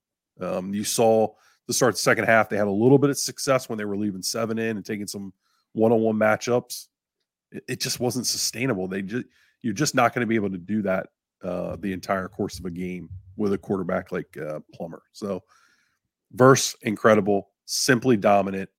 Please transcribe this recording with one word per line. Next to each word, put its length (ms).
Um, 340
you 100
saw 460
the 60
start 160
of 60
the 60
second 240
half. 240
They 80
had 100
a 40
little 260
bit 120
of 80
success 520
when 80
they 80
were 120
leaving 240
seven 380
in 180
and 80
taking 220
some 260
one-on-one 440
matchups. 680
It, 160
it 140
just 180
wasn't 280
sustainable. 600
They 140
ju-, 220
you're 120
just 220
not 180
gonna 120
be 100
able 160
to 60
do 260
that, 240
uh, 360
the 120
entire 380
course 300
of 60
a 60
game 380
with 180
a 40
quarterback 540
like, 260
uh, 220
Plummer. 280
So, 320
Verse, 480
incredible, 680
simply 520
dominant. 600